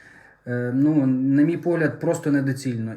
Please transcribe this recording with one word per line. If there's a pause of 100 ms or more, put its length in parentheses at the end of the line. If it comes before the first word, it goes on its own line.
(460)
е,
ну,
на
мій
погляд,
просто
недоцільно.